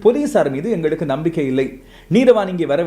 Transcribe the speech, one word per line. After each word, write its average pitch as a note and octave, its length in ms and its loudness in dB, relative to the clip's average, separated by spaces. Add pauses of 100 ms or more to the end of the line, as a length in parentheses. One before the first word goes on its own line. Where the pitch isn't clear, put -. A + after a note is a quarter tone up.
போலீசார் A3+ 500 2
மீது E3+ 220 -6
எங்களுக்கு D#3 360 -2
நம்பிக்கை D#3+ 380 -4
இல்லை, C3 160 0 (480)
நீதவான் A3 380 4
இங்கே E3 180 -2
வர D#3 140 0